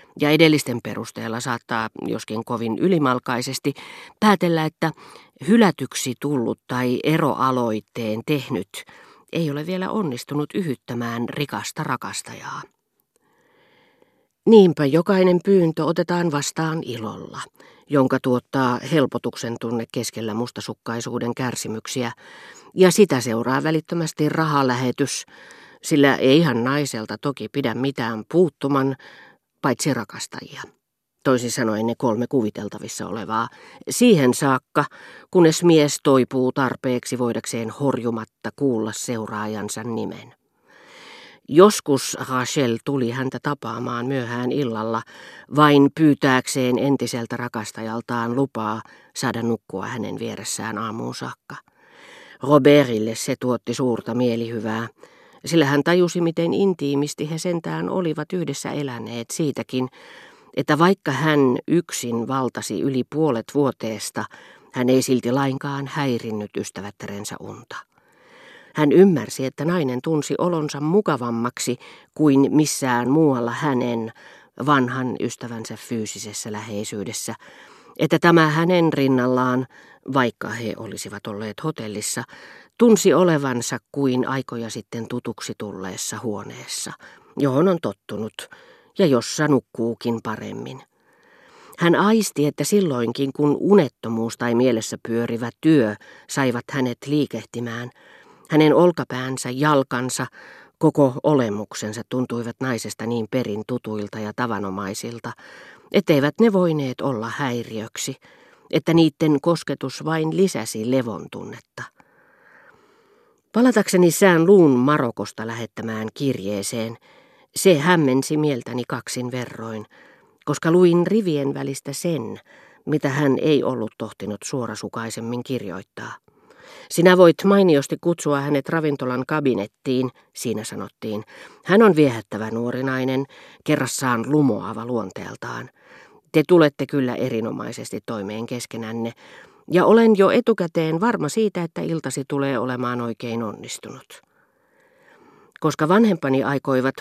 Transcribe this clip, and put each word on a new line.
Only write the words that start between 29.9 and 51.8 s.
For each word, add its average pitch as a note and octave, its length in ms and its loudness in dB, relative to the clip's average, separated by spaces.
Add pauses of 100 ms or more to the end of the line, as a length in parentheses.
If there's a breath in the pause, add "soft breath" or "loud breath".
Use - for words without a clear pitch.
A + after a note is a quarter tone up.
rakastajia. - 680 -12 (640)
Toisin B2 260 2
sanoen A2 360 -2
ne A#2 120 -2
kolme A#2+ 300 -2
kuviteltavissa G#2 800 -4
olevaa, A2 420 -6 (420 loud breath)
siihen D#3 440 6
saakka, C#3 500 0 (460 loud breath)
kunnes E3+ 340 4
mies D#3 380 6
toipuu B2+ 500 2
tarpeeksi B2+ 640 -4
voidakseen A#2 520 -4
horjumatta A#2 840 -4
kuulla A2+ 380 -2
seuraajansa G#2+ 920 -8
nimen. G#2 500 -8 (1120 loud breath)
Joskus D3+ 680 4 (120)
Rachel B2+ 560 0
tuli C3 260 -2
häntä B2+ 320 -6
tapaamaan A#2+ 640 -6
myöhään B2 460 -4
illalla, A2+ 500 -2 (540 loud breath)
vain C#3+ 380 8
pyytääkseen C3 840 2
entiseltä B2 580 -2
rakastajaltaan A#2 1000 -6
lupaa A2+ 460 -2 (340 soft breath)
saada A#2 260 -4
nukkua A2 440 -4
hänen G#2+ 320 -8
vieressään A2 600 -8
aamuun A2+ 360 -8
saakka. - 420 -14 (840 loud breath)